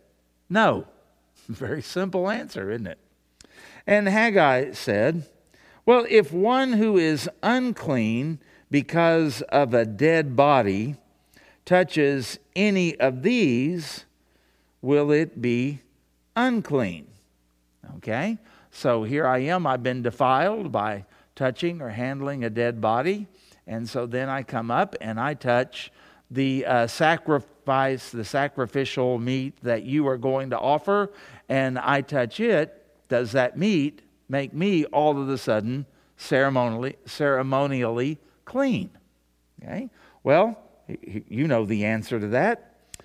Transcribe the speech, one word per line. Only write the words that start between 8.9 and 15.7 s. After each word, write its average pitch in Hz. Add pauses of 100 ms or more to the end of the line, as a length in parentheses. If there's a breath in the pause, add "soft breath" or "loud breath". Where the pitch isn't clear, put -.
of 139
a 127
dead 143
body 127 (680 soft breath)
touches 143 (160)
any 185
of 127
these, 160 (760)
will 147
it 151
be 123 (540)